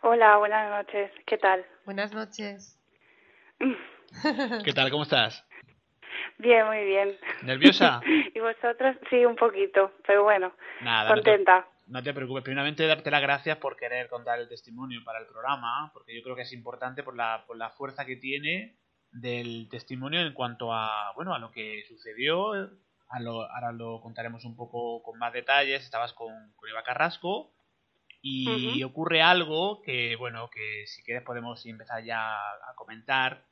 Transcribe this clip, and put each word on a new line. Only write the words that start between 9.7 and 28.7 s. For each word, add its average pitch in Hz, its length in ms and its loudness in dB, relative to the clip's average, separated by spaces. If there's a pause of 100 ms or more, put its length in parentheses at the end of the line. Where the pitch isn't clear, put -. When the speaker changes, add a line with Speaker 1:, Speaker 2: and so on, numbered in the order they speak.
Speaker 1:
pero 202 160 6
bueno, 196 300 4 (280)
Speaker 3:
Nada, 117 280 2
no 214 120 6
te, 214 80 6
Speaker 1:
contenta. 185 380 8 (200)
Speaker 3:
no 127 140 -8
te 139 140 -6
preocupes. 131 280 -6
Primeramente, 143 440 -2
darte 156 240 2
las 147 100 4
gracias 139 360 0
por 135 200 -6
querer 123 320 -6
contar 120 300 -6
el 120 100 -10
testimonio 120 560 -14
para 113 140 -10
el 113 80 -16
programa, 127 680 -6
porque - 220 -20
yo 117 80 -14
creo 127 120 -10
que 127 60 -12
es 123 120 -14
importante 127 500 -12
por 127 120 -14
la, 113 300 -6
por 117 120 -16
la 113 120 -10
fuerza 135 360 -12
que 131 100 -10
tiene 147 600 -6 (360)
del 120 580 -10
testimonio 131 520 -8
en 156 120 -4
cuanto 117 400 -6
a, 107 420 -6
bueno, 170 200 -6
a 131 40 -6
lo 113 120 -16
que 107 360 -12
sucedió, 139 680 -4
a 196 680 -12
lo, 117 240 -8
ahora 120 280 -10
lo 117 300 -12
contaremos 117 440 -14
un 117 100 -14
poco 117 480 -10
con 113 160 -18
más 117 120 -4
detalles. 135 520 0
Estabas 117 300 -8
con, 113 200 -14 (220)
con 110 140 -16
Eva 113 120 -8
Carrasco 170 720 -4 (680)
y 131 640 -4